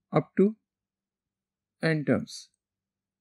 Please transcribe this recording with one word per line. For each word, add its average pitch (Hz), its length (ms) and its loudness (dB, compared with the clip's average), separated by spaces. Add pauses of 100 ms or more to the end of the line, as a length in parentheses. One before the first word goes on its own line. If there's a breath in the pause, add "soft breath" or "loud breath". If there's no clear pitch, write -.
(140)
up 156 240 -2
to 190 100 6 (1400)
n 160 220 0
terms। - 340 -2 (800)